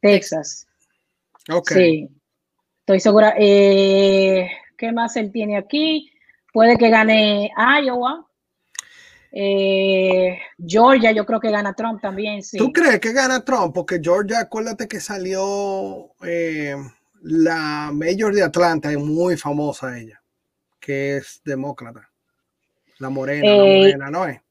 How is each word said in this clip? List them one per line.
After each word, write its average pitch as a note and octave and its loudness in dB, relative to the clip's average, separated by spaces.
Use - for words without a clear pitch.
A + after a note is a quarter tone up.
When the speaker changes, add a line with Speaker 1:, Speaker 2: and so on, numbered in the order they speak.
Speaker 1:
Texas. - 0
Speaker 2:
Ok. E3+ -2
Speaker 1:
Sí, E3 4
estoy F#3+ 2
segura. G#3+ 4
Eh, G3 4
¿qué A#3 -6
más A#3 -4
él G#3+ -6
tiene G#3 -6
aquí? D4+ -4
Puede A3+ 6
que A#3 4
gane A3 2
Iowa. B3+ -4
Eh, F#3+ 0
Georgia, A3 4
yo G#3+ -2
creo A3+ -4
que A3+ -4
gana G#3 -4
Trump A3 -8
también, G3+ -10
sí. - -16
Speaker 2:
¿Tú A3+ -2
crees D#4 2
que A3+ -6
gana C4 -2
Trump? G3+ -2
Porque F3 -4
Georgia, G3 -2
acuérdate A3+ -10
que G#3+ -12
salió, G3 -8
eh, D#3+ -6
la D#3 -2
mayor F#3+ -2
de G3+ 2
Atlanta, E3 0
es D3 -4
muy D#3+ -2
famosa C#3+ -6
ella, A2 -20
que C#3 -6
es - -16
demócrata. C3 -10
La C3+ -10
morena, C#3 -2
la G3+ 6
Speaker 1:
Eh, G3 6
Speaker 2:
morena, C#3+ 2
¿no F3+ -4
es? C3 -12